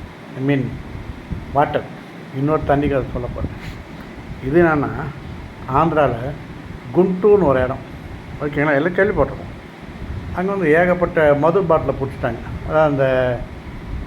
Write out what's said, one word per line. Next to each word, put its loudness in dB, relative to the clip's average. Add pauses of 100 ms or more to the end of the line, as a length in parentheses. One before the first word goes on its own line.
(400)
I 2
mean 0 (920)
வாட்டர். 2 (540)
இன்னொரு 2
தண்ணி 4
கதை 0 (100)
சொல்ல -4
போறேன். -4 (960)
இது 6
என்னன்னா, 2 (880)
ஆந்திரால 4 (840)
குண்டூர்னு 6
ஒரு 4
இடம், -2 (640)
ஓகேங்களா? 0
எல்லாம் 2
கேள்விப்பட்டிருக்கோம். 2 (880)
அங்க 0
வந்து 2
ஏகப்பட்ட 6
மது 6
பாட்டிலை 4
பிடிச்சிட்டாங்க. -4
அதாவது 4
அந்த, 2 (680)